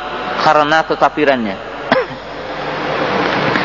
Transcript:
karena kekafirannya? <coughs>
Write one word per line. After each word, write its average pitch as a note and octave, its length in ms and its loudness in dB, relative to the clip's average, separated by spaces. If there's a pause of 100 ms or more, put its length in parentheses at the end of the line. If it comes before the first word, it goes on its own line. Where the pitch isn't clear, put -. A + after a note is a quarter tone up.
(420)
karena D3+ 440 6
kekafirannya? C#3 680 2 (360)
<coughs> - 280 0 (1400)